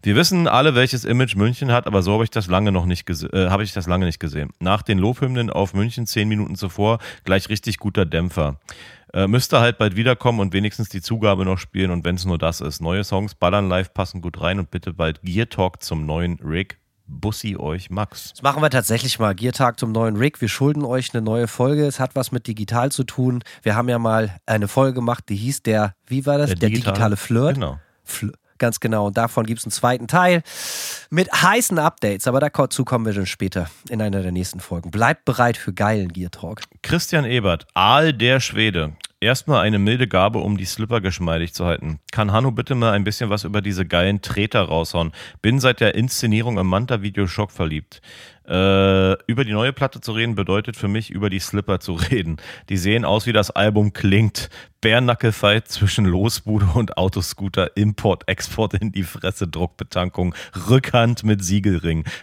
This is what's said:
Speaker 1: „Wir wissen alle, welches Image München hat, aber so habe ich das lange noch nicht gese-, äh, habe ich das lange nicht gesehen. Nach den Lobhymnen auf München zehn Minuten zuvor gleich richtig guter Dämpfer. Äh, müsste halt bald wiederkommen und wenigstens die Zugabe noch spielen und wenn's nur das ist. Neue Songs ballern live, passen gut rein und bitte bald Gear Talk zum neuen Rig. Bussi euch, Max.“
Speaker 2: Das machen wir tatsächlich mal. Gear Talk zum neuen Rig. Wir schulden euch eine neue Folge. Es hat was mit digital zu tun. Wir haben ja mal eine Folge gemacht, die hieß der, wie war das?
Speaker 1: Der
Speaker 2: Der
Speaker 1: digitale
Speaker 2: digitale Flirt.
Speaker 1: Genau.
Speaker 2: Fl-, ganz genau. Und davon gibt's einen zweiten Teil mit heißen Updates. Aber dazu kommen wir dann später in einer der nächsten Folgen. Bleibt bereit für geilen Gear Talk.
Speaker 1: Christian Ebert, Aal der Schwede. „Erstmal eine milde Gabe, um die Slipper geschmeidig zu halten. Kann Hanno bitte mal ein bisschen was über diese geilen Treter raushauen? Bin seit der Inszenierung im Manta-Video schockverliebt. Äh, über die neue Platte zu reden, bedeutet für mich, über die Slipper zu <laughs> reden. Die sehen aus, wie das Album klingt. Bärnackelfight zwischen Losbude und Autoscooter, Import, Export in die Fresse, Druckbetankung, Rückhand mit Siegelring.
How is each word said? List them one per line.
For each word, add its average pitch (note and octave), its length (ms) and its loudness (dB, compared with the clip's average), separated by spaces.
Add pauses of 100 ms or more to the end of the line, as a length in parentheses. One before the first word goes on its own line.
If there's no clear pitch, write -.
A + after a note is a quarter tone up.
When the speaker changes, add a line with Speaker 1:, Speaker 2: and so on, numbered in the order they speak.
Speaker 1:
„Wir G2+ 140 4
wissen F3 320 2
alle, C3+ 260 4
welches B2 300 2
Image A#2 320 2
München A#2+ 340 2
hat, A#2+ 160 2
aber G2 140 2
so F2+ 120 0
habe A2+ 120 2
ich - 40 -4
das G2+ 180 -4
lange G2 260 2
noch F2 120 2
nicht F2 220 -2
gese-, D#2 240 -6
äh, F#2 180 2
habe G2 140 2
ich G2+ 80 -6
das F2 160 -6
lange F2+ 180 2
nicht E2+ 140 -4
gesehen. D2 300 -6 (100)
Nach F#2+ 220 2
den G2 180 0
Lobhymnen B2 500 0
auf G2 240 -2
München A2+ 340 -2
zehn G#2+ 200 0
Minuten G#2+ 300 0
zuvor G#2 420 0 (240)
gleich F#2+ 240 2
richtig G#2+ 320 -4
guter G2+ 260 0
Dämpfer. D#2+ 540 -2 (540)
Äh, F#2+ 140 2
müsste B2 340 2
halt A#2+ 160 4
bald G#2 180 2
wiederkommen A#2 460 2
und F#2+ 100 0
wenigstens G#2 380 -2
die F#2 120 -10
Zugabe G#2 440 0
noch F#2+ 120 0
spielen F#2 320 -2
und F2 140 -2
wenn's F2 220 -2
nur F2 120 0
das E2 220 -2
ist. D2+ 220 -8
Neue F2+ 240 -2
Songs G2+ 280 -2
ballern F#2+ 360 2
live, F#2 240 -2
passen F#2 280 -6
gut E2+ 200 -10
rein F2+ 180 0
und E2+ 120 -6
bitte F2+ 220 -8
bald D#2+ 300 -4
Gear F#2 240 -2
Talk - 340 -2
zum D#2 240 -6
neuen E2+ 380 -2
Rig. E2 340 -6 (300)
Bussi G2 480 -6
euch, E2+ 360 -8
Max.“ - 400 -8
Speaker 2:
Das - 100 -20
machen C#3+ 220 0
wir D3+ 80 4
tatsächlich A#2+ 480 -2
mal. G#2 160 0
Gear A#2 180 -4
Talk B2 260 0
zum A2+ 120 -4
neuen A2 260 0
Rig. C3+ 240 0
Wir A2 80 0
schulden D3 340 0
euch B2+ 300 -4
eine A#2 80 -2
neue A2 260 0
Folge. D3 380 0
Es C#3+ 140 -4
hat C3 160 -4
was C3 160 -4
mit B2 160 -6
digital A#2+ 440 -2
zu C3 120 -2
tun. B2 400 -2 (180)
Wir G#2+ 140 0
haben B2 120 0
ja A#2+ 120 0
mal A2 360 0 (120)
eine G#2 200 0
Folge C3+ 280 2
gemacht, A#2+ 340 -2
die G#2 60 -2
hieß A#2 260 -4
der, G#2 320 0 (140)
wie C3 180 -4
war C#3+ 140 2
das? D3 100 2
Speaker 1:
Der F#2 80 0
Speaker 2:
Der G#2+ 120 2
Speaker 1:
digitale A2 260 -2
Speaker 2:
digitale G#2 200 2
Flirt. B2 380 0
Speaker 1:
Genau. D#2 260 -4 (240)
Speaker 2:
Fl-, - 300 -8 (240)
ganz A#2 220 0
genau. A2 260 -2
Und G2+ 120 -2
davon A#2 280 0
gibt's A2+ 200 -6
einen G#2+ 60 -8
zweiten A#2+ 360 -2
Teil F3+ 340 4 (680)
mit F3+ 200 0
heißen G3 460 2
Updates. A#2 500 0
Aber B2+ 120 2
dazu C#3 440 0
kommen A2+ 220 0
wir G#2+ 80 0
dann G2 140 -2
später F2+ 420 -4 (180)
in A2 140 -4
einer G2 220 -2
der F2+ 80 -4
nächsten F2+ 280 -4
Folgen. F2 300 -8
Bleibt A2+ 360 0
bereit A#2+ 320 2
für - 160 -8
geilen G2+ 380 0
Gear F2+ 200 -8
Talk. - 300 -12 (200)
Speaker 1:
Christian D#3+ 420 0
Ebert, A2 520 0
Aal C3+ 380 6
der B2 260 4
Schwede. F#2 540 -2 (280)
„Erstmal B2 400 2
eine G#2 180 2
milde A2+ 280 2
Gabe, F#2+ 320 2
um G2+ 180 0
die F#2 80 -4
Slipper A2 360 -2
geschmeidig E2+ 520 -2
zu F2 120 -4
halten. D#2 340 -4 (120)
Kann G#2 220 0
Hanno B2 180 2
bitte A2+ 240 -4
mal A#2 160 2
ein G2+ 140 2
bisschen G#2 240 -4
was G2+ 160 -2
über G2+ 160 -2
diese F#2 240 -2
geilen F2+ 360 2
Treter G#2 420 -2
raushauen? E2 500 -2 (280)
Bin A#2+ 180 4
seit B2+ 200 2
der G#2+ 160 4
Inszenierung A2+ 640 0
im F#2 80 0
Manta-Video G2+ 580 0
schockverliebt. E2+ 760 -6 (460)
Äh, F#2+ 680 4 (100)
über A#2+ 220 0
die G#2+ 80 -4
neue A#2 200 0
Platte - 280 -4
zu A2+ 100 -8
reden, A2+ 240 -2
bedeutet G2+ 400 -2
für G2+ 140 -4
mich, G#2+ 200 -2
über G2+ 220 -4
die F#2 80 -4
Slipper G2+ 400 -2
zu - 140 -6
<laughs> E2+ 180 -2
reden. E2 260 -2 (300)
Die G2 100 -2
sehen G#2 280 2
aus, G#2 200 2
wie A#2+ 60 -2
das G#2+ 180 4
Album G#2 440 2
klingt. G#2 560 2 (320)
Bärnackelfight A2+ 880 4
zwischen G2+ 360 2
Losbude G2 720 2
und A2+ 220 0
Autoscooter, F#2+ 800 -2
Import, G#2 500 0
Export - 480 -2
in G2+ 160 -2
die G2 120 -4
Fresse, F2+ 440 -6
Druckbetankung, F2+ 880 -4 (340)
Rückhand A#2+ 540 4
mit G#2 200 2
Siegelring. E2+ 600 0 (200)